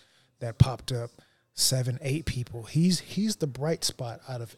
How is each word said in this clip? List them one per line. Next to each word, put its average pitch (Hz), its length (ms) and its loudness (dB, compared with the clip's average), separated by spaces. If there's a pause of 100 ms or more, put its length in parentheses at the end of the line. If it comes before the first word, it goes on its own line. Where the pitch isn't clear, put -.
(400)
that 117 200 -8
popped 123 320 6
up, 120 180 -4 (460)
seven, 127 460 2
eight 147 240 -2
people, 120 380 -6
he's, 165 360 4
he's 208 380 -2
the 156 100 -2
bright 139 360 -4
spot 117 460 -6
out 123 120 -8
of 113 160 -12